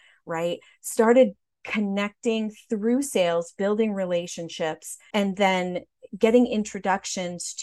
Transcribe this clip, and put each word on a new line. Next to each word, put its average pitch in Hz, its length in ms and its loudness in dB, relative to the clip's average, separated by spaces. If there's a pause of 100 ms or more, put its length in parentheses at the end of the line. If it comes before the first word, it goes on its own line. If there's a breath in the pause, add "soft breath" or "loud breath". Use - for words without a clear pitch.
(260 soft breath)
right? 170 340 -4 (220 soft breath)
Started 233 500 4 (320)
connecting 214 880 -2 (180)
through 233 320 0
sales, 170 560 0
building 208 360 0
relationships, 175 1040 -6 (160 soft breath)
and 202 240 0
then 185 460 0 (340)
getting 233 300 6
introductions 190 1160 -4